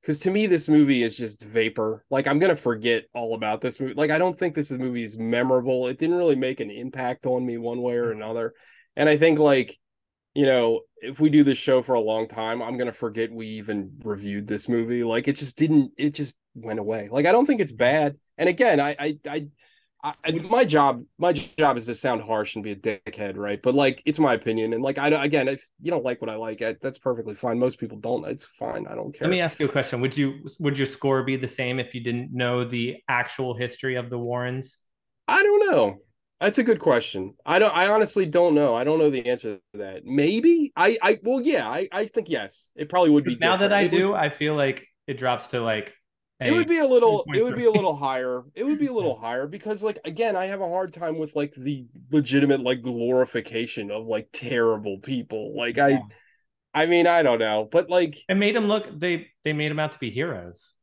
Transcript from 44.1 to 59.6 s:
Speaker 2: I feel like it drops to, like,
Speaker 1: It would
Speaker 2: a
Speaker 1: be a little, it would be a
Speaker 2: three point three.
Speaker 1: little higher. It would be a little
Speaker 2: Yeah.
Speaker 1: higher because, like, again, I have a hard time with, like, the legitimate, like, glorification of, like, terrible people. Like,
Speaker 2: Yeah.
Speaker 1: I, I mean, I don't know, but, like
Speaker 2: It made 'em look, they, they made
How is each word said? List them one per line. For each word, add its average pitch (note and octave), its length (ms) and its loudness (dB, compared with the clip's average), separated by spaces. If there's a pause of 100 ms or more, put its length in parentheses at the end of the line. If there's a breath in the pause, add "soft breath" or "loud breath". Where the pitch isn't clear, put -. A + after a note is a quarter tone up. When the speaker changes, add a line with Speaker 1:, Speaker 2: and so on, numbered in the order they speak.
Speaker 2:
I D3+ 140 0
feel D3+ 260 -2
like C3+ 320 -2 (200)
it C#3 120 -8
drops B2 300 -2
to, B2 140 -4
like, A2 320 -2 (440)
Speaker 1:
It C3+ 140 0
would E4+ 140 2
Speaker 2:
a - 20 -8
Speaker 1:
be E4+ 100 2
a D4+ 80 2
little, A#3 380 4 (100)
it A3 80 2
would B3 140 -2
be B3 60 -4
a - 20 -2
Speaker 2:
three - 0 -
point A3+ 80 6
three. G#3 80 4
Speaker 1:
little F3 160 0
higher. B2+ 460 -4 (120)
It G#3 100 -6
would D4 140 -2
be D4 100 0
a B3+ 40 -6
little E3+ 260 -2
Speaker 2:
Yeah. A2 80 -10
Speaker 1:
higher B2 200 -4
because, G3+ 360 -8
like, G#3+ 220 -4
again, F#3+ 320 -2
I F#3 80 -2
have G3 160 -6
a F#3 80 -4
hard F3+ 240 -4
time E3 240 -6
with, D#3 180 -6
like, D3 200 -4
the C3 320 -8 (240)
legitimate, C#3 500 4
like, B2+ 220 -2
glorification A#2 1080 -2
of, A2 160 -8
like, A2 280 -4
terrible A2+ 640 -2
people. A2 580 -8
Like, A#2+ 220 -2
Speaker 2:
Yeah. C#3 220 4 (760 soft breath)
Speaker 1:
I, D3+ 80 2
I - 20 4
mean, E3+ 220 4
I E3+ 160 6
don't B2 160 4
know, G#2+ 340 0
but, E3+ 160 2
like F3 300 0 (100)
Speaker 2:
It F#3+ 60 0
made G3+ 220 2
'em G#3+ 120 0
look, G#3+ 180 0 (140)
they, E3+ 280 -4 (160)
they D3+ 100 -2
made D3+ 160 -2